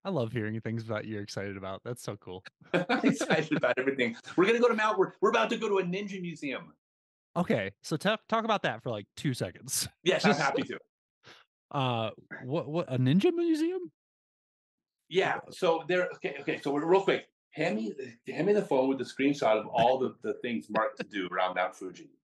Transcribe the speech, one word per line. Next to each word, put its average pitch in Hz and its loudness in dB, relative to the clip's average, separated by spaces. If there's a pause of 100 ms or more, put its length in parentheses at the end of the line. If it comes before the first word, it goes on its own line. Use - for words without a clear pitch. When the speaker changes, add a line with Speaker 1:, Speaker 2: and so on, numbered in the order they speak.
Speaker 1:
I 196 -4
love 123 -2
hearing 110 -4
things 113 -6
that 107 -4
you're 107 -8
excited 101 -8
about. 95 -10
That's 123 -10
so 104 -8
cool. 92 -14 (160)
Speaker 2:
<laughs> - -8
I'm - 0
excited 160 2
about 123 2
everything. 131 0 (200)
We're 185 6
gonna 233 4
go 240 6
to 220 4
Mount, 214 0
we're, 185 2
we're 214 4
about 226 2
to - 0
go 220 -4
to 202 2
a 185 2
ninja 190 -6
museum. 143 -8 (640)
Speaker 1:
Okay, 120 0 (100)
so - -4
ta-, 208 0 (100)
talk 220 0
about 220 0
that 127 -2
for, 135 -6
like, 104 -6 (100)
two 147 -2
seconds. - -6 (140)
Speaker 2:
Yes, 170 2
I'm 185 6
Speaker 1:
Just - 2
Speaker 2:
happy 143 0
to. - -8 (920)
Speaker 1:
Uh, 120 0 (340)
what, 131 -4
what, 156 -4
a 131 -2
ninja 165 6
museum? 339 0 (1160)
Speaker 2:
Yeah. 160 2 (100)
So 165 2
there. 180 2
Okay. 160 -6
Okay. 139 -4
So 147 -2
we're, 147 0
real 190 6
quick, 160 2 (240)
hand 175 -2
me, 220 -4 (360)
hand 151 -2
me 208 4
the 208 4
phone 135 2
with 135 0
the 123 -4
screenshot 135 2
of - -4
all 120 4
the, 117 -2
the 107 -2
things 117 -6
marked 110 0
to 95 -8
do 95 -6
around 92 0
Mount - 0
Fuji. 165 -14 (200)